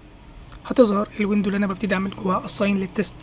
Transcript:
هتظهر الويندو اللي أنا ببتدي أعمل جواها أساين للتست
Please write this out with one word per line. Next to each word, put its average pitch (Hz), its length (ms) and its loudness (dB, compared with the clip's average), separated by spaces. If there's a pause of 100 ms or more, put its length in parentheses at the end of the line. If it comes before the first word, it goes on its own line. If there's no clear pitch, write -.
(680)
هتظهر 208 420 4 (120)
الويندو 208 280 2
اللي 202 80 0
أنا 208 100 2
ببتدي 190 280 -2
أعمل 190 220 -2
جواها 185 280 -2
أساين 196 360 0
للتست 190 420 -4